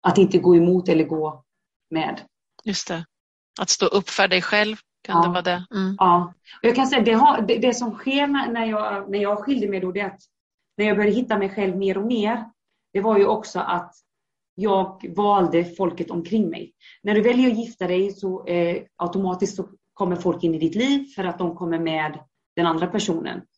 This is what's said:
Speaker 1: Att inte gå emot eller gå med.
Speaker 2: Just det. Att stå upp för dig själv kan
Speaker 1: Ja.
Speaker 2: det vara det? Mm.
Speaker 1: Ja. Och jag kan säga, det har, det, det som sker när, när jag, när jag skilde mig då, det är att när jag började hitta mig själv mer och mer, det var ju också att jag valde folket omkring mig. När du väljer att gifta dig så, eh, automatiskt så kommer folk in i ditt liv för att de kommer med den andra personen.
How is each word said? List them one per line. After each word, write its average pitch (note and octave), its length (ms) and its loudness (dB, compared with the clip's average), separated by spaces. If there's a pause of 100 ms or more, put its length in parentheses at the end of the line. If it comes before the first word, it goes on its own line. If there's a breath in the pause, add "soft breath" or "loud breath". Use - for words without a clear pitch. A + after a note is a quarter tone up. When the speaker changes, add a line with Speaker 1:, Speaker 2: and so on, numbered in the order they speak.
Speaker 1:
Att F#3 160 2
inte F#3 200 6
gå F3 180 8
emot F3 320 4
eller D#3+ 160 4
gå D#3 400 -6 (460)
med. D#3+ 300 -6 (440)
Speaker 2:
Just - 240 -6
det. E3+ 160 -6 (560)
Att F#3 100 -4
stå - 160 2
upp F#3+ 240 0
för G3 180 2
dig F3+ 140 2
själv G#3+ 340 0 (260)
kan F#3+ 140 -2
Speaker 1:
Ja. E3+ 60 6
Speaker 2:
det E3+ 60 4
vara F3 140 0
det? F3+ 320 -2
Mm. F#3+ 240 -2
Speaker 1:
Ja. F3 340 4 (300 loud breath)
Och A3+ 60 4
jag A#3+ 80 4
kan C4 100 2
säga, C4 160 2
det A3+ 100 4
har, B3 300 4
det, A3+ 160 0
det A#3+ 160 2
som A#3 200 -6
sker C#4 320 -2
när, C#4 260 -2
när A3+ 140 -2
jag, G#3+ 440 -4
när G3+ 80 -2
jag G#3 200 0
skilde G#3+ 300 -2
mig G3 120 -4
då, F#3 120 -4
det G3 80 -4
är G3 60 -4
att - 140 -12 (560)
när G#3 80 -2
jag G#3 120 2
började G#3 200 2
hitta A#3+ 220 0
mig G3 100 -2
själv F#3+ 280 -2
mer G3 220 -2
och G3+ 80 -4
mer, A#3 380 -2 (480)
det G3 80 -2
var G#3+ 180 2
ju G3 80 6
också G#3+ 340 -4
att - 340 -6 (600)
jag F#3+ 600 -2
valde F#3 480 2
folket - 460 -6
omkring F3+ 400 -2
mig. - 220 -12 (300 soft breath)
När G#3 120 0
du G#3+ 60 4
väljer B3 300 4
att G#3+ 80 -2
gifta A3+ 280 -8
dig F#3+ 260 0
så, F#3+ 340 -8
eh, F3 360 -2 (140)
automatiskt F#3 600 -4
så - 120 -10 (260)
kommer F3+ 220 -2
folk E3+ 280 -2
in E3 100 2
i D#3 40 -4
ditt D#3+ 160 -2
liv C#4 300 0 (100)
för F#3+ 100 -6
att F3 140 -6
de E3+ 180 -4
kommer E3 220 -4
med D#3 400 -4 (380)
den E3+ 100 2
andra E3 200 0
personen. F3+ 540 -4 (180)